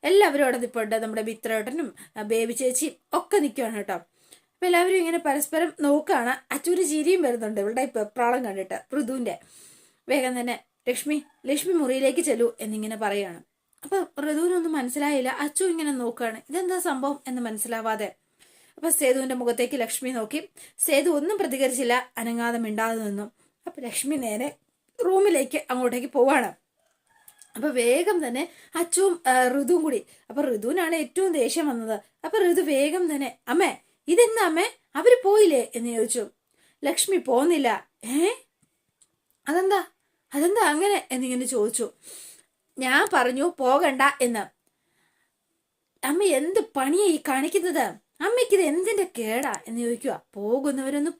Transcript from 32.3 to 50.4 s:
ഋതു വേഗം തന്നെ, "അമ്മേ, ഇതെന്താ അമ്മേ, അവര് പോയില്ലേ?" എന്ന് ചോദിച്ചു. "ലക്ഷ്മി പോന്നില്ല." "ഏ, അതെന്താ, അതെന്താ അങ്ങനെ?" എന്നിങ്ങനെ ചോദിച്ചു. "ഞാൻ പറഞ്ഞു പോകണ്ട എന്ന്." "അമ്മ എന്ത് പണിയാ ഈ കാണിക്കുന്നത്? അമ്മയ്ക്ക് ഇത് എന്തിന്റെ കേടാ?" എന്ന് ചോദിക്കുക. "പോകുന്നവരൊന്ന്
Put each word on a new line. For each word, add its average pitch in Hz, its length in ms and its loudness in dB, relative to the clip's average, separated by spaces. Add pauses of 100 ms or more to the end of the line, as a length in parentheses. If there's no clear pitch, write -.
ഋതു 359 240 4
വേഗം 302 540 0
തന്നെ, 269 220 -6 (100)
"അമ്മേ, 302 300 2 (300)
ഇതെന്താ 440 380 4
അമ്മേ, 349 260 0 (240)
അവര് 494 280 6
പോയില്ലേ?" 381 520 6
എന്ന് 233 200 -6
ചോദിച്ചു. 226 320 -2 (560)
"ലക്ഷ്മി 349 340 0
പോന്നില്ല." 269 680 2 (180)
"ഏ, 320 280 0 (1120)
അതെന്താ, 370 360 2 (520)
അതെന്താ 359 260 2
അങ്ങനെ?" 359 500 2
എന്നിങ്ങനെ 254 340 -4
ചോദിച്ചു. 226 460 -2 (880)
"ഞാൻ 269 340 4
പറഞ്ഞു 269 460 2
പോകണ്ട 269 420 4 (200)
എന്ന്." 240 180 0 (1700)
"അമ്മ 311 180 2
എന്ത് 339 360 2 (160)
പണിയാ 294 300 2
ഈ 330 220 2
കാണിക്കുന്നത്? 302 560 0 (380)
അമ്മയ്ക്ക് 480 320 2
ഇത് 381 80 6
എന്തിന്റെ 370 560 0
കേടാ?" 226 360 -2 (140)
എന്ന് 233 140 -6
ചോദിക്കുക. 233 400 -4 (120)
"പോകുന്നവരൊന്ന് 269 880 -2